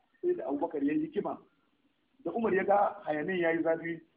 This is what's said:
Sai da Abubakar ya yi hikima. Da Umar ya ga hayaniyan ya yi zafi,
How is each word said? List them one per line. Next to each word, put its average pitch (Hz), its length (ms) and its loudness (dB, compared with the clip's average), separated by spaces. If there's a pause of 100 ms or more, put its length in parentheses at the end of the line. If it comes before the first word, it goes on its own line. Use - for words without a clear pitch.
(220)
Sai 180 140 2
da - 120 -8
Abubakar 143 360 -2
ya 147 100 2
yi 156 140 0
hikima. 165 300 -4 (880)
Da 170 80 -4
Umar 220 220 0
ya 190 100 2
ga 202 440 4
hayaniyan 156 320 -2
ya 165 120 2
yi 165 120 0
zafi, 165 380 -2 (160)